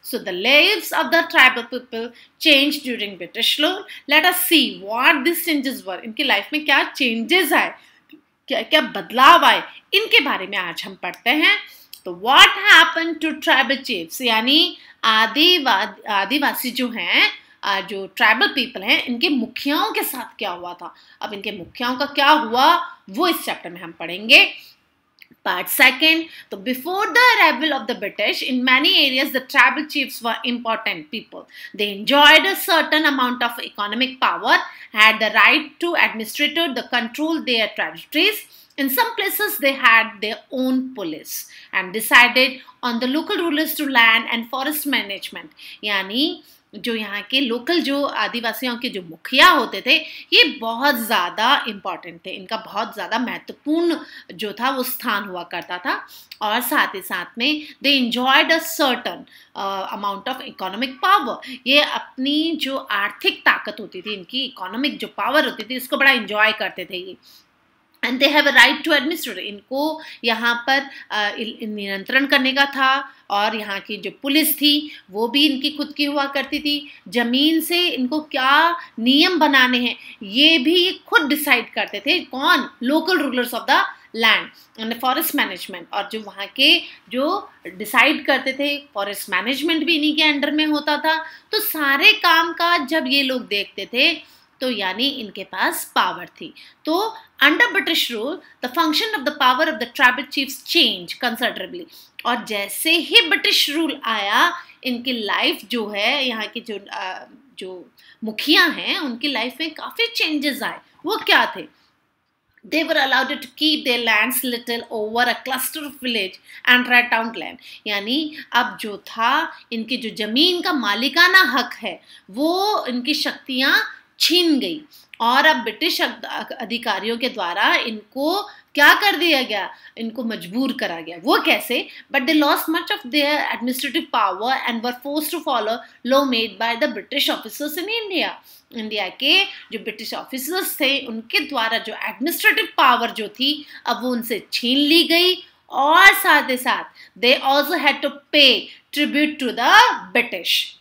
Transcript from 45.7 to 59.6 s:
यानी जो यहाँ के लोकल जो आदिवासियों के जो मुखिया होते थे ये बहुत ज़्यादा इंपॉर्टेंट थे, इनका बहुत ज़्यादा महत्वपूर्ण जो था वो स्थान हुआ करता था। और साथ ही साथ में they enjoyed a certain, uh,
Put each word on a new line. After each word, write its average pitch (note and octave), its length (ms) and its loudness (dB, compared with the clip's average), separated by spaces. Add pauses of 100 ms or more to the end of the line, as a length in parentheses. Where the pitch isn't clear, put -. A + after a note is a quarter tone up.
यानी G#3+ 580 -2 (320)
जो A3+ 200 -6
यहाँ G#3 280 -8
के C4 180 -2
लोकल B3 400 -2
जो C#4 240 -2
आदिवासियों A3+ 720 -4
के A#3 120 -8
जो F#3+ 140 -8
मुखिया B3+ 480 4
होते G#3+ 360 0
थे D4 100 4 (360)
ये F4+ 120 8
बहुत B3 500 0
ज़्यादा A3 760 0
इंपॉर्टेंट F3 580 -10
थे, F#3+ 40 -12
इनका G3 260 -10
बहुत G#3 380 -8
ज़्यादा G#3 240 -4
महत्वपूर्ण D4+ 800 -2 (360)
जो G3+ 180 -8
था A#3+ 180 -2
वो C4 120 -4
स्थान G#3+ 420 -4
हुआ F3+ 180 -10
करता F3 360 -10
था। D#4 280 -6 (360)
और A3 180 0
साथ B3 260 0
ही F#3+ 140 -8
साथ F3+ 240 -8 (140)
में D4+ 280 -2 (180)
they C#4 180 4
enjoyed C4 460 2
a D#4+ 120 2 (200)
certain, A#3+ 380 -2 (400)
uh, G3 280 -6 (120)